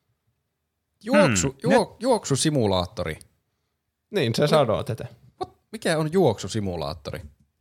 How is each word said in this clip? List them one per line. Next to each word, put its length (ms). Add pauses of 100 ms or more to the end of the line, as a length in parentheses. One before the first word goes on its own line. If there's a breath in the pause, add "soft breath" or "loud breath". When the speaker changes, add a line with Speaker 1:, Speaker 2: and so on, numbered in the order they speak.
(1040)
Speaker 1:
Juoksu-, 580
Speaker 2:
Hmm. 100
Speaker 1:
juo-, 280
juoksusimulaattori. 1200 (920)
Speaker 3:
Niin, 240
se 80
Speaker 1:
Oli- 60
Speaker 3:
sanoo 360
tätä. 220 (380)
Speaker 1:
What? 120 (160)
Mikä 260
on 140
juoksusimulaattori? 1080 (400)